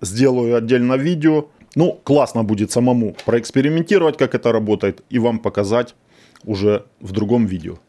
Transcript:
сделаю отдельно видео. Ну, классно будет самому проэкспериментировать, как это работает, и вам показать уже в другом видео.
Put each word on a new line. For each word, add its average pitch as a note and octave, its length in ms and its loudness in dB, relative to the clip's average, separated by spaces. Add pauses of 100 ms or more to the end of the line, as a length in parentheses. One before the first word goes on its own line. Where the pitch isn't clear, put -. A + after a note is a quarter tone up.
сделаю A#2+ 560 -2
отдельно B2 380 0
видео. D3+ 520 0 (280)
Ну, D#3+ 300 0
классно C3 400 2
будет G#2 260 -2
самому A#2+ 540 0
проэкспериментировать, D3+ 920 0
как C3 180 0
это A#2 180 0
работает, G#2 580 0
и B2 80 0
вам A2+ 220 0
показать A2 560 -2 (480)
уже G#2 400 0 (160)
в F#2 100 -14
другом G#2+ 360 0
видео. F2 320 -8 (100)